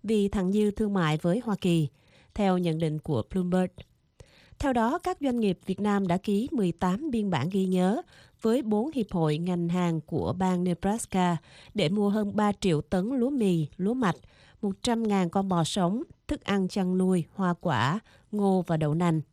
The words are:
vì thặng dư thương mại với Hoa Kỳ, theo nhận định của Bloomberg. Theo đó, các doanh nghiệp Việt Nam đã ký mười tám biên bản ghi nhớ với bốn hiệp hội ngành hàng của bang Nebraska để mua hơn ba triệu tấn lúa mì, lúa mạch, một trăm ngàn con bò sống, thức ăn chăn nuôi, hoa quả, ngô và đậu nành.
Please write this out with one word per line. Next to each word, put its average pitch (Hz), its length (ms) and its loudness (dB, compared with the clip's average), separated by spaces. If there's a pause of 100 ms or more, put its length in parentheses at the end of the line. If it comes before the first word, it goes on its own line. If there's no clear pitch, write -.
vì 208 260 2
thặng 190 220 0
dư 208 200 2
thương 202 220 -2
mại 156 240 2
với 175 280 0
Hoa 208 160 -2
Kỳ, 170 260 2 (460)
theo 190 240 2
nhận 165 220 -2
định 156 200 -2
của 123 300 -2
Bloomberg. 185 420 0 (880)
Theo 269 140 0
đó, 240 300 2
các 359 180 -2
doanh 247 180 0
nghiệp 196 260 0
Việt 190 140 -4
Nam 202 280 0
đã 170 100 2
ký 208 340 -2
mười 202 200 0
tám 202 400 -2
biên 214 180 -2
bản 156 200 0
ghi 190 160 0
nhớ 185 360 2 (400)
với 233 200 0
bốn 220 300 -2
hiệp 247 200 -4
hội 156 260 0
ngành 175 320 -2
hàng 170 320 0
của 143 320 -4
bang 180 300 0
Nebraska 180 760 0 (360)
để 175 160 0
mua 202 200 2
hơn 202 260 -2
ba 208 160 2
triệu 165 300 0
tấn 196 280 -2
lúa 262 200 0
mì, 190 380 2 (100)
lúa 196 160 0
mạch, 233 220 0 (460)
một 196 100 -2 (100)
trăm 226 220 0
ngàn 196 260 2
con 196 200 -2
bò 170 140 2
sống, 196 400 -2 (240)
thức 302 140 -4
ăn 196 260 0
chăn 185 300 -2
nuôi, 185 260 2 (120)
hoa 180 180 0
quả, 147 460 0 (320)
ngô 196 360 2
và 165 100 0
đậu 151 160 0
nành. 165 280 2 (120)